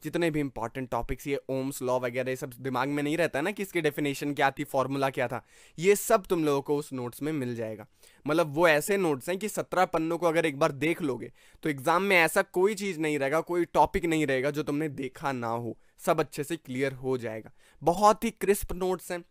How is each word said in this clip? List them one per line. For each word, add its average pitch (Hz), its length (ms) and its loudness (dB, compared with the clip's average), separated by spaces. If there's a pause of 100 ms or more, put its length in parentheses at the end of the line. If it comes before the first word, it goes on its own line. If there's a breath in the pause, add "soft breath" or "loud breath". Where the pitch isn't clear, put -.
जितने 165 280 0
भी 151 100 0
इंपॉर्टेंट 127 500 -6
टॉपिक्स, 120 360 -4
ये 139 140 -2 (100)
ओम्स 135 320 -4
लॉ 127 180 2
वगैरह, 127 300 -2
ये 131 60 -2
सब 139 140 -8 (100)
दिमाग 127 280 -2
में 147 140 -2
नहीं 147 140 -2
रहता 165 220 0
है 147 60 -2
ना 185 60 -2
कि 208 120 -6
इसकी 180 180 -4
डेफिनेशन 143 540 -2
क्या 139 160 4
थी, 143 140 -4
फॉर्मूला 135 460 0
क्या 127 180 -2
था, 120 140 -8 (360 soft breath)
ये 190 180 6
सब 214 300 2
तुम 170 180 2
लोगों 143 180 2
को 147 140 0
उस 147 160 -6
नोट्स 123 300 -8
में 151 100 -2
मिल 127 240 -4
जाएगा। 110 300 -8 (400 soft breath)
मतलब 156 280 0
वो 170 140 6
ऐसे 156 280 4
नोट्स 160 320 0
हैं 185 100 -2
कि 208 100 -4
सत्रह 180 360 0
पन्नों 165 340 0
को 170 80 0
अगर 165 200 2
एक 143 120 -2
बार 156 140 2
देख 151 300 -2
लोगे 127 300 -4 (300 soft breath)
तो 165 60 -2
एग्जाम 156 340 2
में 196 140 4
ऐसा 175 260 4
कोई 190 320 2
चीज़ 190 260 -4
नहीं 151 180 0
रहेगा, 135 220 0
कोई 170 240 0
टॉपिक 160 400 2
नहीं 160 220 2
रहेगा 135 240 0
जो 147 120 -2
तुमने 147 260 -2
देखा 135 440 -6
ना 120 160 -4
हो, 117 280 -4 (300)
सब 165 140 4
अच्छे 147 240 -4
से 165 120 -6
क्लियर 135 360 -2
हो 131 260 -2
जाएगा। 110 320 -10 (320 soft breath)
बहुत 208 420 6
ही 233 60 0
क्रिस्प 196 420 0
नोट्स 185 400 -4
हैं, 175 180 -8